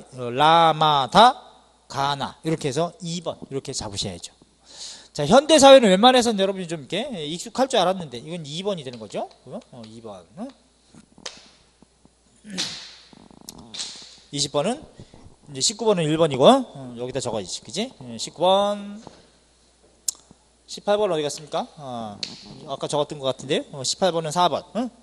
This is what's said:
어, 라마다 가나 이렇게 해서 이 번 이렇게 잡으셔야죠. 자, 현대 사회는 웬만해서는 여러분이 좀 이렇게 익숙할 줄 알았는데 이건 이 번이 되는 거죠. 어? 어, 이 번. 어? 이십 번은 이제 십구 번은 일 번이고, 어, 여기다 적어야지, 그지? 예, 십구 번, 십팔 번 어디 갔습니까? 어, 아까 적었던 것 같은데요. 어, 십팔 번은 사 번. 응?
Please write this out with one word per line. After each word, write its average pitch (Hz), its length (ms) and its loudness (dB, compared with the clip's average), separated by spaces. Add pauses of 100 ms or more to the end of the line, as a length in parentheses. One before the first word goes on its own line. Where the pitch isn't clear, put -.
(140)
어, 123 160 -8
라마다 156 1120 4 (460)
가나 139 560 -6
이렇게 160 240 -4
해서 160 320 -4
이 170 220 -10
번 151 140 -8 (140)
이렇게 135 220 -10
잡으셔야죠. 101 600 -10 (800)
자, 147 120 -6
현대 285 340 6
사회는 269 300 12
웬만해서는 226 500 4
여러분이 190 300 -2
좀 165 120 -8
이렇게 185 460 -8
익숙할 214 420 -4
줄 240 100 0
알았는데 170 400 -2
이건 156 260 -12
이 151 180 -10
번이 190 220 -6
되는 120 140 -14
거죠. 175 320 -12 (160)
어? 151 120 -14 (140)
어, 123 140 -20
이 113 160 -20
번. 98 220 -18 (120)
어? 233 120 -12 (3750)
이십 143 220 -6
번은 208 320 -4 (640)
이제 135 120 -12
십구 220 240 -4
번은 185 180 2
일 151 140 0
번이고, 147 280 2
어, 165 520 2
여기다 127 220 -6
적어야지, 110 420 -8
그지? 190 300 -10 (160)
예, 113 100 -12
십구 - 240 -12
번, 202 600 -2 (1600)
십팔 202 320 -2
번 208 120 0
어디 156 120 -2
갔습니까? 156 440 -8 (100)
어, 117 420 -12 (500)
아까 135 180 -8
적었던 151 320 -4
것 135 80 -8
같은데요. 151 460 -4
어, 139 100 -12
십팔 180 300 -2
번은 160 180 -4
사 175 180 2
번. 127 140 -4 (140)
응? 233 140 -4 (120)